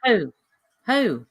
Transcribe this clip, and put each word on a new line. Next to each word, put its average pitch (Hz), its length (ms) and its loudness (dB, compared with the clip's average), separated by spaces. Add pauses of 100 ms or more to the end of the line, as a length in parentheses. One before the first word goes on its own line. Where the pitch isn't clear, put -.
Who? 202 300 0 (540)
Who? 226 440 0